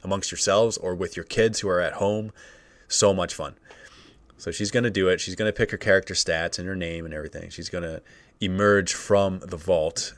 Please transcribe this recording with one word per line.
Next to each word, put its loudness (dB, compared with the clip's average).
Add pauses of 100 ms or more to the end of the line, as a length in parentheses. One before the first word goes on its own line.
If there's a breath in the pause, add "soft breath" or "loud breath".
amongst -4
yourselves 2
or -4
with -4
your -8
kids 2
who -2
are 4
at 0
home, 0 (560 loud breath)
so 4
much -2
fun. -10 (840 loud breath)
So -8
she's -4
gonna 0
do 2
it. 4
She's -8
gonna 0
pick 0
her -4
character 2
stats -2
and -8
her -6
name -6
and -10
everything. -10
She's -12
gonna -6 (380 loud breath)
emerge 4
from 2
the -8
vault, 0